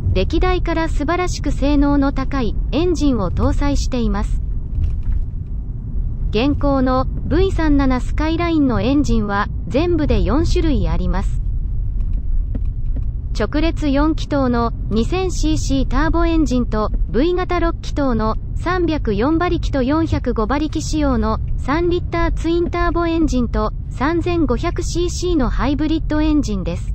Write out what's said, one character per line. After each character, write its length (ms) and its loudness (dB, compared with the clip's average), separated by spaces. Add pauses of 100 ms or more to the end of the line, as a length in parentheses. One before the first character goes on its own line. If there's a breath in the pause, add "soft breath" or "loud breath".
(160)
歴 240 2
代 240 2
か 100 -2
ら 160 0
素 160 0
晴 120 0
ら 100 0
し 160 -4
く 80 0
性 260 2
能 220 4
の 120 2
高 300 -2
い 140 0 (160)
エ 120 0
ン 120 2
ジ 160 2
ン 80 0
を 100 0
搭 240 0
載 240 2
し 100 0
て 120 -2
い 100 0
ま 140 0
す。 180 0 (1900)
現 240 0
行 260 0
の 240 0
ブ 380 0
イ 80 0
三 260 2
七 220 2
ス 160 -2
カ 140 0
イ 100 -2
ラ 80 0
イ 100 2
ン 100 4
の 140 2
エ 120 2
ン 100 2
ジ 160 2
ン 80 0
は 200 -2 (200)
全 280 2
部 120 0
で 140 2
四 240 2
種 180 4
類 240 2
あ 100 0
り 100 0
ま 140 0
す。 200 0 (2000)
直 240 0
列 280 0
四 260 2
気 120 -4
筒 220 0
の 220 0 (180)
二 140 0
千 280 -2
シ 220 0
ー 40 0
シ 240 0
ー 60 2
タ 200 2
ー 40 0
ボ 140 2
エ 100 2
ン 100 4
ジ 140 0
ン 60 0
と、 260 -2 (180)
V 240 2
型 260 0
六 220 0
気 120 -6
筒 200 0
の 220 0 (200)
三 300 -2
百 300 0
四 200 2
馬 140 0
力 220 0
と 120 0
四 220 2
百 280 -2
五 100 0
馬 140 0
力 240 -2
仕 180 -2
様 180 2
の 220 0 (180)
三 320 0
リ 120 0
ッ 20 -6
タ 240 -2
ー 40 0
ツ 180 -2
イ 100 2
ン 100 0
タ 200 0
ー 20 -2
ボ 160 0
エ 100 0
ン 100 2
ジ 140 0
ン 80 -2
と、 240 -2 (160)
三 320 -2
千 240 0
五 120 0
百 260 -2
シ 220 0
ー 40 0
シ 220 -4
ー 40 2
の 140 2
ハ 200 0
イ 60 2
ブ 120 0
リ 140 0
ッ 40 -4
ド 160 0
エ 100 2
ン 100 4
ジ 140 -2
ン 80 -4
で 140 -4
す。 180 -6